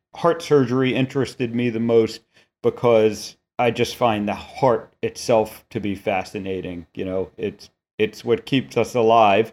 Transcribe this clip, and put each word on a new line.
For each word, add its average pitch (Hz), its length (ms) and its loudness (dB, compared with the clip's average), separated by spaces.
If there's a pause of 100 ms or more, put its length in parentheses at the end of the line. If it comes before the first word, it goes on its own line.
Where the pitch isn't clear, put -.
(160)
heart 165 260 0
surgery 127 540 2
interested 131 580 -4
me 123 160 0
the 113 100 -4
most 117 420 2 (420)
because 110 760 2 (220)
I 123 100 2
just - 260 -2
find 107 320 0
the 101 60 -4
heart - 580 -2 (120)
itself - 680 -2
to 113 100 -8
be 101 140 -6
fascinating. 92 1000 -8
You 95 100 -8
know, 92 320 -6
it's, - 320 -10 (300)
it's 107 260 -4
what 117 220 -2
keeps 131 300 -2
us 113 180 -2
alive 110 580 4